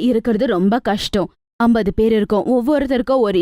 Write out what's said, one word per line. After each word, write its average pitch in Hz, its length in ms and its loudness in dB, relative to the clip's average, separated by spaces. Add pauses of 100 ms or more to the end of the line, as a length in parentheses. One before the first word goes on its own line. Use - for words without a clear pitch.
இருக்கிறது 226 440 0
ரொம்ப 196 220 2 (120)
கஷ்டம். 202 400 -2 (340)
ஐம்பது 226 340 2
பேர் 226 240 2
இருக்கோம், 190 280 0
ஒவ்வொருத்தருக்கும் 262 800 0
ஒரு 196 180 0